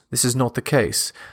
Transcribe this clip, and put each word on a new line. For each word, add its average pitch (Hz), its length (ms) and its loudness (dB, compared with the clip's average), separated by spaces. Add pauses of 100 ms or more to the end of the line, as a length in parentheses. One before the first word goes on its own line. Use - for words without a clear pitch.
(100)
this 127 160 0
is 123 100 2
not 127 180 0
the 127 60 -4
case. - 500 0 (220)